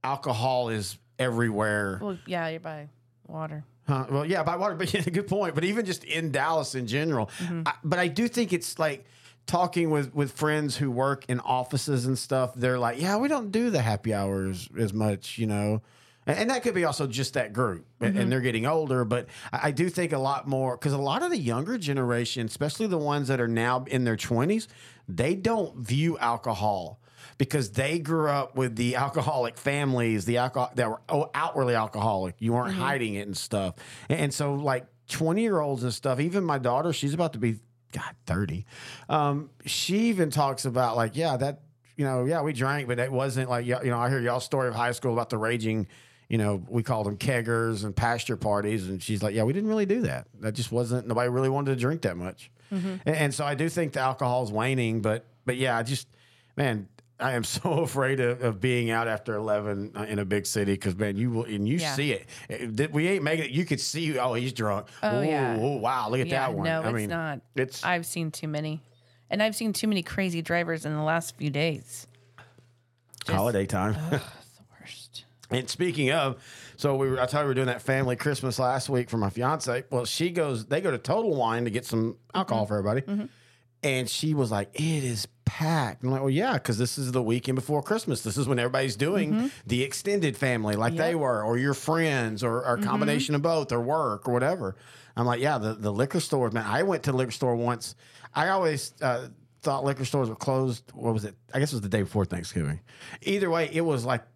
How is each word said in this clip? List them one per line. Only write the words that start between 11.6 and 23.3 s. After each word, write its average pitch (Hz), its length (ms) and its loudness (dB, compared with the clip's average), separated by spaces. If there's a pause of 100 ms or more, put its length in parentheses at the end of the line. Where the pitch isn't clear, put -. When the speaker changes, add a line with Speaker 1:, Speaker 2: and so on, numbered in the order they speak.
Speaker 1:
and 131 120 0
stuff. 127 380 0
They're 127 240 2
like, 120 200 0
"Yeah, 190 180 2
we 254 100 2
don't 262 240 0
do 226 180 2
the 165 120 2
happy 110 320 0
hours 95 640 -2
as 101 160 0
much, 107 440 0
you 113 100 0
know." 104 340 0 (440)
And, 151 140 0
and 220 100 2
that 262 140 0
could 233 100 0
be 175 120 2
also 147 220 0
just 127 280 -2
that 110 180 -2
group, 101 320 0 (160)
and, 113 120 2
Speaker 2:
Mm-hmm. 101 80 2
Speaker 1:
and - 100 2
they're 127 100 2
getting 117 240 2
older. 139 400 2
But 120 220 0 (260)
I, 131 140 0
I 147 40 2
do 160 180 2
think 170 240 -2
a 143 60 0
lot 135 280 -2
more, 131 300 0
'cause 143 160 0
a 143 40 0
lot 139 260 0
of 359 80 0
the 330 60 0
younger 147 400 -2
generation, 123 680 0
especially 147 400 -2
the 185 100 0
ones 147 300 0
that 131 120 2